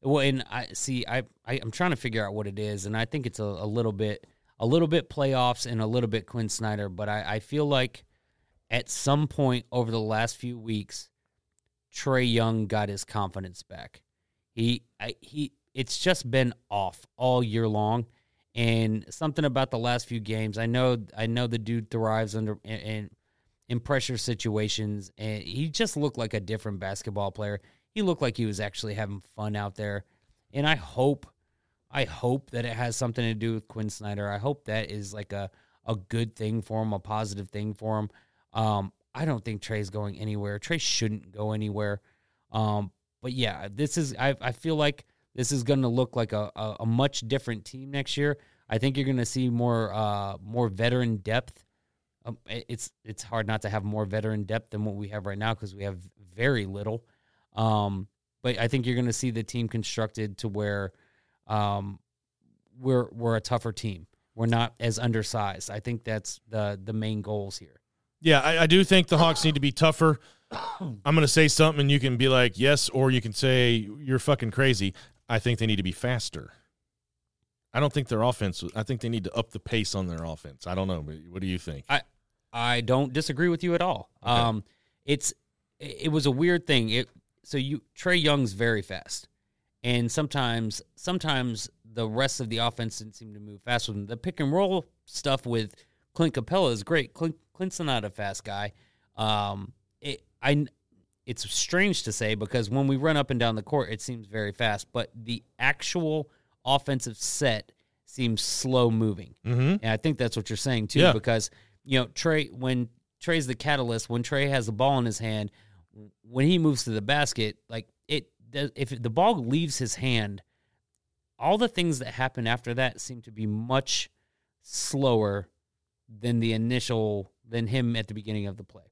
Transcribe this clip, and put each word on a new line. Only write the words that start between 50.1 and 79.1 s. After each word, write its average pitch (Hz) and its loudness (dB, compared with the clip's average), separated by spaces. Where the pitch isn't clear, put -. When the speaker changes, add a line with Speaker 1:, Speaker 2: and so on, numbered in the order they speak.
Speaker 1:
more 113 -2
veteran 117 2
depth. 110 -4
Um, 110 -12
i-, 117 -8
it's, - -8
it's 107 -14
hard 110 -2
not 110 0
to 104 -2
have 104 -2
more 104 -2
veteran 107 -2
depth 107 -4
than 104 -2
what 101 -4
we 101 -8
have 104 -8
right 101 -4
now 110 0
'cause 98 -10
we 101 -10
have 98 -6
very 117 0
little. 101 -6
Um, 104 2
but 123 0
I 117 0
think 127 0
you're 123 0
gonna 123 0
see 123 -2
the 113 -4
team 117 -4
constructed 110 -4
to 117 -6
where, 101 -2
um, 101 0
we're, 127 2
we're 117 0
a 107 0
tougher 117 -2
team. 92 -6
We're 117 -2
not 117 2
as 110 0
undersized. 107 -2
I 104 -8
think 120 -6
that's 107 -6
the, 104 -2
the 107 -6
main 107 -2
goals 101 -6
here. - -20
Speaker 2:
Yeah, 151 8
I, 165 4
I 160 6
do 185 8
think 185 8
the 156 6
Hawks 165 6
need 156 6
to 143 2
be 139 2
tougher. 160 6
<coughs> - -20
I'm - -8
gonna 151 6
say 156 8
something, 156 6
and 139 4
you 143 6
can 123 2
be 131 4
like, 123 4
"Yes," 139 4
or 131 4
you 127 4
can 107 -6
say, 123 4
"You're 131 0
fucking 120 2
crazy." 104 2
I 117 2
think 117 2
they 113 2
need 107 4
to 98 0
be 90 0
faster. 120 -4
I 117 0
don't 143 4
think 139 0
their 113 2
offense, 107 0
I 110 -2
think 110 -4
they 117 -2
need 113 -2